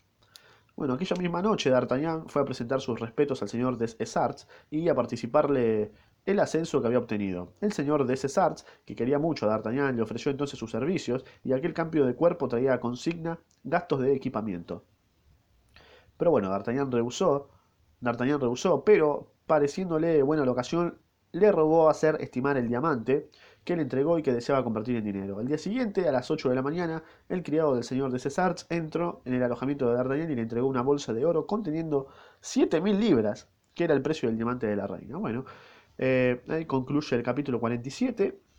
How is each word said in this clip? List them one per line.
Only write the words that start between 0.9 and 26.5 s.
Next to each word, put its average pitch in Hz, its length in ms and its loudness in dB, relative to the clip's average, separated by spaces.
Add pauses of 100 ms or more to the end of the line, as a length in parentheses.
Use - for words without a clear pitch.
aquella 180 220 -2
misma 175 260 -2
noche 202 260 2
D'Artagnan 131 600 0
fue 143 140 0
a - 40 -4
presentar 127 340 -4
sus 117 180 -4
respetos 131 440 -2
al 101 80 -4
señor 123 260 -2
des 113 240 -4
Essarts - 480 -4 (220)
y 160 180 -2
a 147 60 4
participarle 120 960 2 (320)
el 196 160 2
ascenso 156 400 0
que 117 60 0
había 120 120 2
obtenido. 98 600 -2
El 208 120 0
señor 143 340 0
des 131 180 -2
Essarts, 156 400 0 (220)
que 101 100 -12
quería 131 220 0
mucho 151 280 0
a 104 40 4
D'Artagnan, 120 460 0
le 113 60 0
ofreció 113 280 0
entonces 139 280 -4
sus 113 120 -8
servicios 131 540 -2 (200)
y 127 80 -2
aquel 160 220 0
cambio 160 320 2
de 123 80 2
cuerpo 160 340 2
traía 123 320 2
consigna 165 580 -4 (240)
gastos 151 380 -2
de 135 140 2
equipamiento. 107 720 -6 (1300)
Pero 165 140 2
bueno, 104 180 4
D'Artagnan 120 420 -2
rehusó, 139 600 0 (500)
D'Artagnan 123 400 0
rehusó, 131 420 0
pero, 156 520 4 (120)
pareciéndole 160 760 2
buena 147 240 2
la 123 60 2
ocasión, 165 480 -2 (320)
le 202 180 4
rogó 160 380 6
hacer 156 320 2
estimar 139 380 -2
el 120 100 0
diamante 131 600 0 (340)
que 180 100 -2
le 165 80 0
entregó 143 360 2
y 151 40 0
que 131 100 2
deseaba 127 300 2
convertir 113 340 -2
en 107 80 -2
dinero. 98 340 -4
Al 113 80 -4
día 147 100 -2
siguiente, 202 500 -2
a 147 60 2
las 123 180 -2
ocho 156 200 0